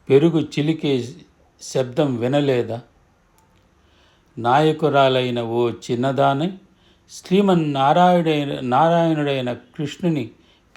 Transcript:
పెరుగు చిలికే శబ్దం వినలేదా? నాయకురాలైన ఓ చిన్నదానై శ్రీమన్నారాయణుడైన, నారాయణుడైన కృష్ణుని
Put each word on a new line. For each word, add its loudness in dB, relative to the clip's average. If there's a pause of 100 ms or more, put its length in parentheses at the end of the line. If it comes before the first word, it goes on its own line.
(100)
పెరుగు 4
చిలికే -4 (460)
శబ్దం -4
వినలేదా? -2 (1600)
నాయకురాలైన 2
ఓ 0
చిన్నదానై -2 (600)
శ్రీమన్నారాయణుడైన, 2
నారాయణుడైన 0
కృష్ణుని -6 (460)